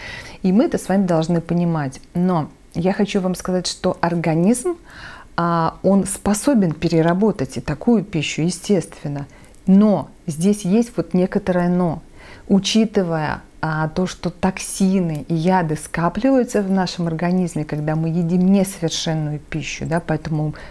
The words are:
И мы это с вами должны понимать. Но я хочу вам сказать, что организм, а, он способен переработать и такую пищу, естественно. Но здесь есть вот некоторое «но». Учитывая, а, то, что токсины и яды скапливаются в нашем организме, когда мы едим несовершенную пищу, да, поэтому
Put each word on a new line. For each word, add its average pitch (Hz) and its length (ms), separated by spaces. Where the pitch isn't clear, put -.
И 185 100
мы 220 140
это 339 140
с - 100
вами 196 160
должны 170 340
понимать. 165 640
Но 175 340
я 185 200
хочу 202 260
вам 185 160
сказать, 180 320
что - 320
организм, 170 800
а, 170 480
он 190 220
способен 208 640
переработать 170 840
и - 20
такую - 440
пищу, 147 400
естественно. 156 840
Но 196 420
здесь 180 380
есть 220 320
вот - 180
некоторое 180 540
«но». 175 340
Учитывая, 190 920
а, 156 300
то, 180 180
что - 220
токсины 185 1000
и 170 60
яды 165 420
скапливаются 214 840
в 190 100
нашем 180 360
организме, 170 580
когда 151 320
мы 160 100
едим 180 460
несовершенную 160 840
пищу, - 460
да, 160 140
поэтому 156 540